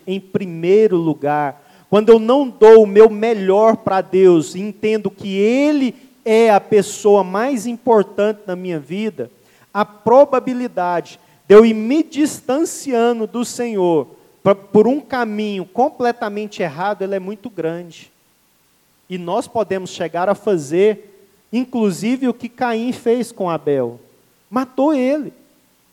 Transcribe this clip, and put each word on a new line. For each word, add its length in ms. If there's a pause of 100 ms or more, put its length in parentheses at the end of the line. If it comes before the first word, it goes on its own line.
em 140
primeiro 800
lugar, 680 (260)
quando 200
eu 100
não 300
dou 340
o 40
meu 220
melhor 680
pra 240
Deus, 540
e 60
entendo 500
que 260
Ele 580 (300)
é 260
a 100
pessoa 600
mais 420
importante 800
na 120
minha 240
vida, 500 (420)
a 120
probabilidade 1400 (260)
de 80
eu 100
ir 100
me 280
distanciando 1200
do 200
Senhor 640 (340)
pra, 120
por 340
um 120
caminho 640
completamente 960
errado, 420
ela 120
é 60
muito 280
grande. 640 (1000)
E 80
nós 300
podemos 440
chegar 380
a 60
fazer, 920 (240)
inclusive, 760
o 80
que 140
Caim 440
fez 380
com 180
Abel. 520 (500)
Matou 420
ele. 400 (600)